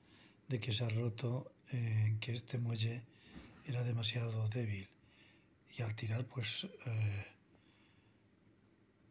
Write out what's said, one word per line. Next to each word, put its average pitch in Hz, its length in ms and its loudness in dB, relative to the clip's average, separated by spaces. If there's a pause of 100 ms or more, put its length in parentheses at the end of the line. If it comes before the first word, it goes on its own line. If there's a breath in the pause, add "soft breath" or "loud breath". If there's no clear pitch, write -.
(480 loud breath)
de 123 120 0
que 113 120 -2
se 110 140 2
ha 117 40 0
roto 120 600 0 (200)
en 110 480 4
que 117 140 -2
este 117 240 -4
muelle 117 480 0 (600 loud breath)
era 123 180 0
demasiado 117 640 2
débil 104 420 -2 (880 loud breath)
y - 40 -4
al 110 140 0
tirar, 113 320 0
pues, - 400 -2 (180)
eh, 107 400 2 (1900 loud breath)